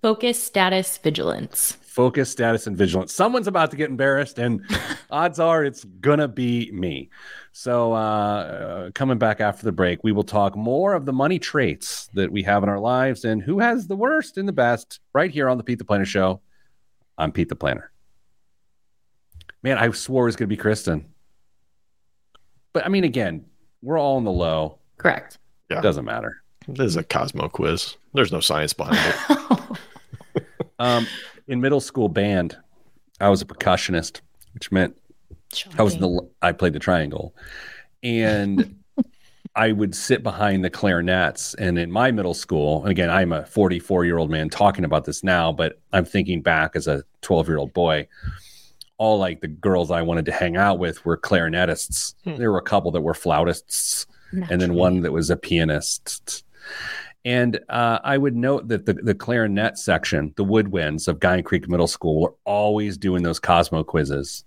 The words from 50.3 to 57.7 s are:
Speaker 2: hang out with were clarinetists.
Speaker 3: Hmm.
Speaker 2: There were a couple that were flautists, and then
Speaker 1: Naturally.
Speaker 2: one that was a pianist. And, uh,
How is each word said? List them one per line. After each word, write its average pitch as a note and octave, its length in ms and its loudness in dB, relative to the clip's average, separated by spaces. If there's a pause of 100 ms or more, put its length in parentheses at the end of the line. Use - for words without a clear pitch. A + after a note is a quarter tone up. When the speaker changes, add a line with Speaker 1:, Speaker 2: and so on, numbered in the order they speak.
Speaker 2:
hang F2 260 0
out G2 220 4
with E2+ 260 -4
were E2+ 100 2
clarinetists. F2 1080 0
Speaker 3:
Hmm. D#3+ 140 -8
Speaker 2:
There A#2 140 2
were F#2+ 60 2
a F2 60 -2
couple F2+ 260 0
that E2 120 -2
were D#2+ 120 0
flautists, - 960 -2 (240)
and F#3 180 -4
then F2+ 80 2
Speaker 1:
Naturally. F2 220 2
Speaker 2:
one F#2 220 4
that E2 100 -2
was D#2+ 180 -2
a E2 80 2
pianist. - 1080 -2 (800)
And, B2 360 2 (100)
uh, A#2 340 2